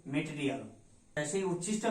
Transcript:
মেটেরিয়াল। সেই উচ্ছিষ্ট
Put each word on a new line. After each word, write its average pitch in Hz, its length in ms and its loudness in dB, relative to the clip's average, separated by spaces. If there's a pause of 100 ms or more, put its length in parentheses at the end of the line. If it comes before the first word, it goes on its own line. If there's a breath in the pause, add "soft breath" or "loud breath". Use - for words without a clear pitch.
(120)
মেটেরিয়াল। 143 500 0 (680)
সেই 190 200 2
উচ্ছিষ্ট 214 380 0